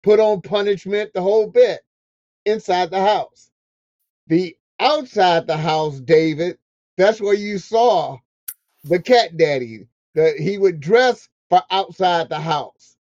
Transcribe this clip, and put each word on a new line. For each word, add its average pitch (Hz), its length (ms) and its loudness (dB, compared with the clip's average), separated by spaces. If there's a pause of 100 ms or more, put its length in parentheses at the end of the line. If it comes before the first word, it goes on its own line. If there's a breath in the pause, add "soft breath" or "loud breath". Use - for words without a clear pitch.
put 208 180 4
on 214 200 0
punishment, 202 720 -4
the 185 80 -4
whole 208 260 0
bit, 233 340 2 (640)
inside 180 460 -2
the 190 100 -4
house. - 480 -2 (760)
The 170 280 -2 (240)
outside 208 680 0
the 156 100 -4
house, 156 420 -4
David, 147 580 0 (400)
that's 208 220 2
where 202 140 0
you 208 240 -4
saw 185 600 0 (680)
the 170 160 0
cat 226 340 2
daddy. 127 520 -2 (280)
The, 156 240 2
he 190 180 -4
would 185 220 0
dress 226 480 0 (220)
for 180 200 4
outside 180 600 -2
the 156 100 -6
house. 151 560 -6 (120)